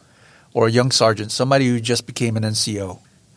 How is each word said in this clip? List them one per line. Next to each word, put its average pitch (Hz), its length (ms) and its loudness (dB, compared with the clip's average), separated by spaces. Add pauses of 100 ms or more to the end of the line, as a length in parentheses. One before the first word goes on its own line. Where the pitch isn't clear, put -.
(540)
or 113 140 2
a 113 40 0
young 123 200 2
sergeant, 110 400 2
somebody 135 360 2
who 123 120 0
just 117 260 -2
became 113 320 -4
an 110 80 -2
N 107 80 -2
C 107 260 -4
O. 92 200 -8 (380)